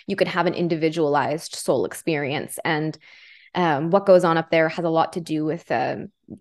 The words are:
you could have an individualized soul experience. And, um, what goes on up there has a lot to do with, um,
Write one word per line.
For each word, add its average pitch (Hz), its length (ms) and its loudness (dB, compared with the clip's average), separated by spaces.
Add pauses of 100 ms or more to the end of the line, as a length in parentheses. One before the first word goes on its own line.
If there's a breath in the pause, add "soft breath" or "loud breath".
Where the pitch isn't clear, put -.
you 190 100 -4
could 180 120 2
have 175 180 0
an 175 80 0
individualized 156 1000 0
soul 143 320 0
experience. 147 800 -6
And, 156 340 -2 (560 loud breath)
um, 165 360 0
what 196 140 2
goes 185 200 8
on 165 120 4
up 165 140 -2
there 160 180 4
has 165 160 -6
a 170 60 0
lot 160 240 0
to 185 60 -6
do 156 260 -4
with, 170 240 -6
um, 127 380 -2 (320)